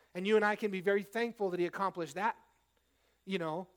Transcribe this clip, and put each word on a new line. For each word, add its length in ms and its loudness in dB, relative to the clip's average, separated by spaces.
and 100 -6
you 120 6
and 80 4
I 100 2
can 160 -2
be 80 -2
very 240 2
thankful 460 -2
that 100 -2
he 60 2
accomplished 500 -4
that, 220 0
you 140 -2
know, 380 -4